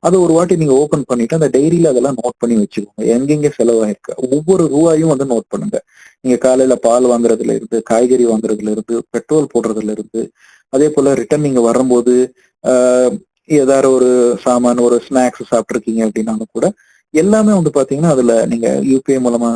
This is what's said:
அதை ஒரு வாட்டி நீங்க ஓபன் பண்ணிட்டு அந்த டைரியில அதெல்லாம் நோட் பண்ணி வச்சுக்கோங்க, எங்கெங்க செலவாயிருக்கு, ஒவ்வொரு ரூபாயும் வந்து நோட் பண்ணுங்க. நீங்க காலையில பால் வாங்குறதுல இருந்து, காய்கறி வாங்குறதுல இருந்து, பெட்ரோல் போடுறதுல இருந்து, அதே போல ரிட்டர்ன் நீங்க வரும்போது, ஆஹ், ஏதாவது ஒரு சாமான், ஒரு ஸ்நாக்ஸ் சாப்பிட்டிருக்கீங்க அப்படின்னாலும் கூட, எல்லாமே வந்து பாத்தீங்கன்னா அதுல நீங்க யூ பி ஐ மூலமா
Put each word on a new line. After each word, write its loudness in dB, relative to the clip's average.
அதை 2
ஒரு 2
வாட்டி 2
நீங்க 0
ஓபன் 0
பண்ணிட்டு -2
அந்த 0
டைரியில 2
அதெல்லாம் 0
நோட் -6
பண்ணி -2
வச்சுக்கோங்க, -6
எங்கெங்க 0
செலவாயிருக்கு, -2
ஒவ்வொரு 0
ரூபாயும் 2
வந்து 0
நோட் -4
பண்ணுங்க. -8
நீங்க 0
காலையில 2
பால் 2
வாங்குறதுல 0
இருந்து, -4
காய்கறி 2
வாங்குறதுல -2
இருந்து, -6
பெட்ரோல் -2
போடுறதுல -4
இருந்து, -8
அதே 2
போல 0
ரிட்டர்ன் -2
நீங்க 0
வரும்போது, 2
ஆஹ், 2
ஏதாவது 2
ஒரு 2
சாமான், 0
ஒரு 2
ஸ்நாக்ஸ் -4
சாப்பிட்டிருக்கீங்க -4
அப்படின்னாலும் -6
கூட, -2
எல்லாமே 2
வந்து 0
பாத்தீங்கன்னா 0
அதுல 2
நீங்க -2
யூ 2
பி -2
ஐ 0
மூலமா -2